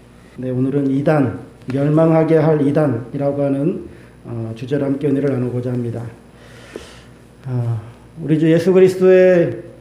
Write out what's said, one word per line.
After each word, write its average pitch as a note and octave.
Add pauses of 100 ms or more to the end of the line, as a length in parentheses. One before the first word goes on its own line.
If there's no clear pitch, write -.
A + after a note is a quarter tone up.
(380)
네, B2+
오늘은 C3+
이단, C#3 (360)
멸망하게 D#3+
할 D3+
이단이라고 C#3+
하는, C#3+ (420)
어, A2+
주제로 C#3
함께 C#3
은혜를 C3+
나누고자 B2
합니다. A#2+ (1400)
아, A#2 (420)
우리 D3
주 D#3+
예수 E3+
그리스도의 F#3 (180)